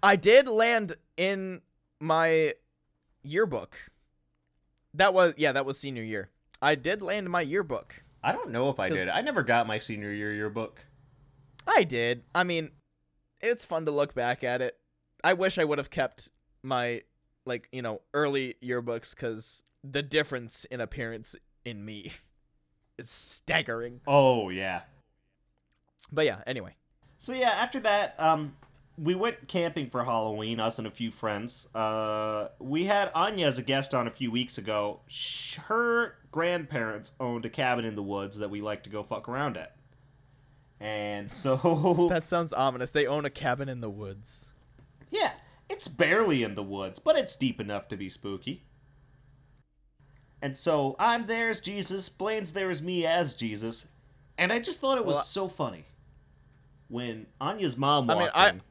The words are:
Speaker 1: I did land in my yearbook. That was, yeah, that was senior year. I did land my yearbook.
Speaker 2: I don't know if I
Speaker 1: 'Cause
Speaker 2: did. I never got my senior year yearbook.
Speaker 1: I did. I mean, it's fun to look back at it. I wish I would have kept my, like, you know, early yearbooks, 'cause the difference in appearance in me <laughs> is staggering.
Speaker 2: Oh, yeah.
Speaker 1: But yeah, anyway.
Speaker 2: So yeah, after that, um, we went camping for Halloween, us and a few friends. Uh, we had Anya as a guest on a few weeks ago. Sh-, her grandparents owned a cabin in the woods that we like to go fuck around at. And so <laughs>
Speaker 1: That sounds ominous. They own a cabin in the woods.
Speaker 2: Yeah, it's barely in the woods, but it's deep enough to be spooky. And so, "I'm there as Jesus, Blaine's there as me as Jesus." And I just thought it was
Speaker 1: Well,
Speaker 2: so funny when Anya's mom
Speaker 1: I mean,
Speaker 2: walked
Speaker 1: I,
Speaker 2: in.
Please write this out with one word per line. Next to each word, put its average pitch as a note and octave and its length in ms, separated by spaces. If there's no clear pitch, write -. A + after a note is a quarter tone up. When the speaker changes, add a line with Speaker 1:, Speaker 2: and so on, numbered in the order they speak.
Speaker 1:
I G3 140
did A#3 320
land A3 460
in F#3+ 440
my D#3+ 540
yearbook. D3 560
That F#3+ 200
was, F3+ 240
yeah, C#3+ 160
that C3+ 120
was C3+ 140
senior B2+ 240
year. G#2+ 260
I D3+ 140
did E3+ 260
land F#3+ 300
my F3 100
yearbook. D3+ 640
Speaker 2:
I - 100
don't - 200
know B2 180
if C3 100
I F#2+ 100
Speaker 1:
'Cause - 100
Speaker 2:
did. F#2 100
I F3 120
never B3 220
got A#2 220
my A2 140
senior G#2 320
year G#2 220
yearbook. G#2+ 520
Speaker 1:
I E4+ 160
did. A#2+ 400
I F3+ 80
mean, E3 280
it's A#3 240
fun D#3+ 200
to D3+ 60
look C#3+ 220
back B2 300
at B2+ 180
it. B2 160
I F3+ 100
wish F#3 240
I F3 60
would D3 160
have C#3 100
kept - 400
my, A#2+ 420
like, B2 260
you C3 100
know, A2 200
early C#3 480
yearbooks, A#2+ 540
'cause A2+ 480
the C#3 200
difference C#3 640
in B2+ 160
appearance A2+ 540
in G#2+ 220
me G#2 280
<laughs> - 420
is A2+ 120
staggering. A#2+ 1000
Speaker 2:
Oh, C3 420
yeah. F#2 320
Speaker 1:
But D3+ 140
yeah, G#2+ 220
anyway. B2 280
Speaker 2:
So - 140
yeah, B3+ 160
after A#3+ 320
that, G#3 380
um, D#3 360
we E3 160
went G#3+ 340
camping E3 420
for A#2+ 160
Halloween, A2 540
us A2+ 200
and A2 80
a G#2 40
few A2+ 200
friends. G#2+ 640
Uh, G#2+ 720
we D3+ 260
had G3+ 280
Anya F#3 340
as B2+ 100
a C3 60
guest C3+ 300
on B2 140
a A2+ 40
few A#2+ 200
weeks B2 260
ago. G#2 500
Sh-, - 500
her A#3 580
grandparents C#3+ 880
owned A#2+ 260
a A#2 40
cabin B2 360
in A2 100
the G#2 80
woods G2+ 340
that G#2 120
we G#2 120
like G#2 220
to - 60
go G#2 140
fuck A2 240
around B2+ 300
at. - 180
And G#2 520
so E3 760
<laughs> - 20
Speaker 1:
That E3 160
sounds E3+ 280
ominous. B2+ 380
They D3 160
own D3 180
a C3+ 40
cabin C3+ 400
in B2 120
the A2 80
woods. G2+ 600
Speaker 2:
Yeah, F#4+ 220
it's - 180
barely E3 560
in G#2 120
the G2+ 80
woods, G2 360
but D#4 180
it's - 180
deep B2+ 260
enough G2+ 280
to G#2 80
be F#2+ 120
spooky. G2+ 540
And C3+ 160
so, C#3+ 420
"I'm A#3 280
there A3+ 220
as A3 100
Jesus, F#3+ 500
Blaine's G3+ 440
there F#3+ 160
as D#3 120
me F3 240
as E3 280
Jesus." A2+ 540
And F3+ 160
I A#3+ 60
just A#3 200
thought C4+ 180
it A3+ 80
was D3+ 100
Speaker 1:
Well, C#3+ 80
Speaker 2:
so G3 240
funny G2+ 380
when A2+ 380
Anya's E3 360
mom C#3 320
Speaker 1:
I - 40
mean, - 100
Speaker 2:
walked E3 140
Speaker 1:
I, F#3+ 120
Speaker 2:
in. F#2 220